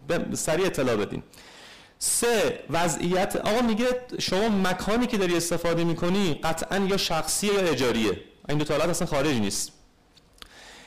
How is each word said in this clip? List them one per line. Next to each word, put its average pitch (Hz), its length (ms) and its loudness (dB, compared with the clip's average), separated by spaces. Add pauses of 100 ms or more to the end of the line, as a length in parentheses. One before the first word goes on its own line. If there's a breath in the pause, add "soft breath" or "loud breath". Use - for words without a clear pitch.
به-، - 280 -2
سریع 165 300 0
اطلاع 131 300 0
بدین. 98 280 -2 (760 loud breath)
سه، 214 680 0
وضعیت، 175 680 0
آقا 220 260 0
میگه 226 240 2 (340)
شما 202 300 2
مکانی 196 580 2
که 220 100 -2
داری 180 200 2
استفاده 170 460 0
می‌کنی 175 500 2
قطعاً 160 520 -4
یا 196 120 2
شخصیه 190 560 0
یا 196 60 2
اجاریه. 120 600 2 (300)
این 147 80 0
دو 151 80 0
تا 156 80 -2
حالت 156 160 2
اصلاً 175 180 0
خارج 143 280 0
نیست. 104 360 -2 (1160 loud breath)